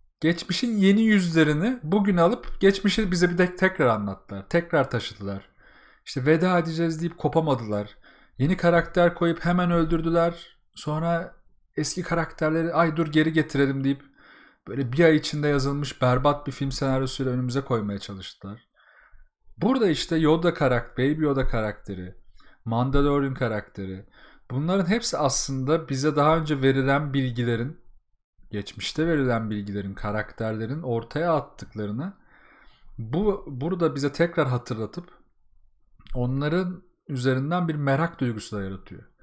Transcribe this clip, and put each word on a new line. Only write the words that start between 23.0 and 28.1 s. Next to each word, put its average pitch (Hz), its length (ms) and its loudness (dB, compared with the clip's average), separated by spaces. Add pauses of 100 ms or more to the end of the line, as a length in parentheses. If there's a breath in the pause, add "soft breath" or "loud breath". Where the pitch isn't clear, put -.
karakteri, 101 720 -6 (440 soft breath)
bunların 165 360 0
hepsi 220 320 -2
aslında 139 720 0
bize 139 280 0
daha 151 220 6
önce 151 240 -2
verilen 135 520 2
bilgilerin, 120 640 -2 (720)